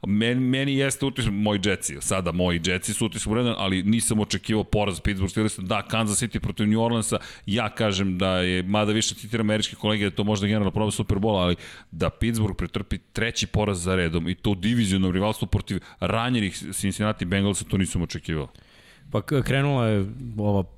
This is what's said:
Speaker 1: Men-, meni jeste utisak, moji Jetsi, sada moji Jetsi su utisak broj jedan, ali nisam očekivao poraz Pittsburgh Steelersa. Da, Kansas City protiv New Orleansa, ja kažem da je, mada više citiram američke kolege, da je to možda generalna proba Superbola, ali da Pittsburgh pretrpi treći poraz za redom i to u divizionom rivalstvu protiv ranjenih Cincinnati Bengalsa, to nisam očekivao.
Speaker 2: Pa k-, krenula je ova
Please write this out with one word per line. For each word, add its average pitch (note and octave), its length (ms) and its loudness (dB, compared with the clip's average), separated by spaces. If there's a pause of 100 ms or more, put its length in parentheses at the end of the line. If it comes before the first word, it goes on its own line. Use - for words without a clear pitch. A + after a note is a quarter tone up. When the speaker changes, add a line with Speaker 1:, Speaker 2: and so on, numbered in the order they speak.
Speaker 1:
Men-, A2+ 400 2
meni C3+ 340 0
jeste C3+ 300 0
utisak, B2 280 0
moji G#2 300 2
Jetsi, F2+ 360 0
sada F#2+ 320 -2
moji F2 320 2
Jetsi F#2 300 -2
su A2+ 120 0
utisak G2+ 220 -4
broj A2 120 2
jedan, A#2+ 180 0
ali F#2+ 260 0
nisam A2 360 2
očekivao G#2 440 0
poraz G2+ 360 0
Pittsburgh G2 320 -2
Steelersa. G#2+ 300 -2
Da, F#2+ 200 -2
Kansas G#2+ 380 0
City A#2 200 -4
protiv G#2 280 -2
New A2 140 4
Orleansa, A#2 360 0 (280)
ja G#2+ 240 0
kažem G2 480 0
da F#2+ 140 2
je, F#2 320 2
mada G#2 280 2
više G#2+ 240 0
citiram A2 300 -4
američke G#2+ 300 0
kolege, G#2+ 240 0
da G2+ 80 2
je F#2 40 0
to G#2 120 -2
možda G2+ 240 2
generalna G#2 240 2
proba G#2+ 200 0
Superbola, G2+ 500 0
ali F2+ 140 4 (360)
da E2 180 -2
Pittsburgh A2 480 -2
pretrpi G2 400 -6
treći G#2+ 500 -4
poraz G2+ 360 0
za F#2 120 2
redom E2+ 340 0
i F2+ 60 -2
to - 160 0
u G2+ 40 2
divizionom F#2+ 580 2
rivalstvu G2+ 340 0
protiv F#2+ 320 -2 (200)
ranjenih A2 720 0
Cincinnati G2+ 540 -2
Bengalsa, G2 400 0
to - 120 -2
nisam F#2 240 0
očekivao. D#2 460 -4 (640)
Speaker 2:
Pa G#2+ 100 -2
k-, C#3 200 0
krenula C3+ 460 2
je G2+ 180 2 (340)
ova G2+ 240 2 (140)